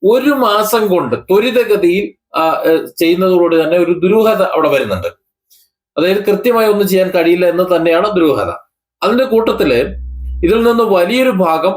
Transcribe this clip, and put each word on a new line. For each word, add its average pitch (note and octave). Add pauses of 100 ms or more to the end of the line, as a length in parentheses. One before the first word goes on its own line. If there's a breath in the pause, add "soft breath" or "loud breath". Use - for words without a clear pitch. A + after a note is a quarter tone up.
ഒരു B3
മാസം B3+
കൊണ്ട് D3
ത്വരിതഗതിയിൽ, G#3 (340)
ആ, D#3+
ഏ, D#3+ (220)
ചെയ്യുന്നതോടുകൂടി F3
തന്നെ D#3+
ഒരു E3+
ദുരൂഹത G#3
അവിടെ D#3
വരുന്നുണ്ട്. A2 (920 soft breath)
അതായത് G3
കൃത്യമായി A3
ഒന്നും G3+
ചെയ്യാൻ F#3
കഴിയില്ല F3+
എന്ന് F3+
തന്നെയാണ് E3+
ദുരൂഹത. B2+ (520)
അതിന്റെ A#3+
കൂട്ടത്തില് A3 (640)
ഇതിൽ A3
നിന്ന് A#3
വലിയൊരു G#3+
ഭാഗം F3+